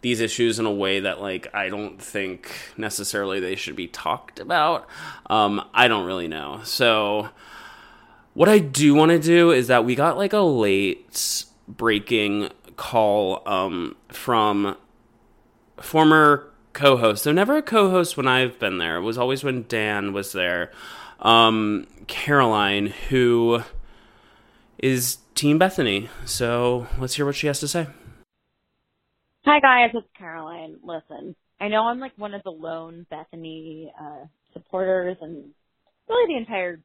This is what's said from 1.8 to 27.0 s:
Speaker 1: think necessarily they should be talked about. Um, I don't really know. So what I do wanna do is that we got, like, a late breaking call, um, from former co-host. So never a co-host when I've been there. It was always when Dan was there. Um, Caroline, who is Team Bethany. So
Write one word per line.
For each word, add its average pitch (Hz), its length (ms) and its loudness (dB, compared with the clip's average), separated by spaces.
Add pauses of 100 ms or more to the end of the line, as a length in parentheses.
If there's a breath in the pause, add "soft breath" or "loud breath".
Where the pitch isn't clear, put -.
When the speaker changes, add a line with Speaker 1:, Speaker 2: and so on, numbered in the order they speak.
Speaker 1:
think - 720 -10
necessarily 101 640 -6
they 92 160 -6
should 73 200 -10
be 87 120 -10
talked - 520 -8
about. 165 460 -2 (400 loud breath)
Um, 104 460 0
I 123 160 6
don't 104 180 0
really 87 220 -4
know. 76 360 -10
So 107 680 0 (1040 loud breath)
what 175 140 6
I 208 120 8
do 143 340 4
wanna 160 240 6
do 170 320 6
is 127 160 4
that 120 180 4
we 123 120 0
got, 143 200 2
like, 196 160 -2
a 214 60 2
late 104 1040 0 (220)
breaking 104 840 -2 (260)
call, 104 680 0
um, 92 520 -4 (120)
from 104 680 0 (1040)
former 156 680 4 (240)
co-host. 120 520 2
So 147 80 2
never 208 240 2
a 311 60 -2
co-host 185 540 2
when 131 120 0
I've 127 320 2
been 95 180 -2
there. 82 200 -2
It 87 40 -4
was 113 160 -4
always 127 240 -2
when 127 240 -4
Dan 104 460 -4
was 98 180 -6
there. 87 400 -2 (480 loud breath)
Um, 110 720 4 (180)
Caroline, 104 880 0 (140)
who 120 560 2 (1120 soft breath)
is 127 400 -2 (160)
Team 147 240 2
Bethany. 120 500 0 (160)
So 120 600 -2 (140)